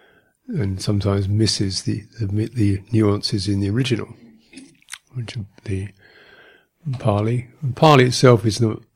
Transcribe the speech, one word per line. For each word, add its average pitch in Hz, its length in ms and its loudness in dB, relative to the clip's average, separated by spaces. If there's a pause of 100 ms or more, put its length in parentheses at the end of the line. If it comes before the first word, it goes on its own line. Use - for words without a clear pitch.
(480)
and 98 340 -4
sometimes 101 460 0
misses 101 540 0
the, 107 200 -6 (180)
the, 107 320 -2
the 101 380 0
nuances 104 560 0
in 101 140 -2
the 101 100 -2
original, 117 420 -4 (1040)
which 120 220 -10
are 101 100 -10 (180)
the 95 240 -6 (1120)
Pali. 110 500 -2 (120)
And 127 160 -6
Pali 147 280 6
itself 120 400 4
is 107 160 -2
not, 110 220 -2 (140)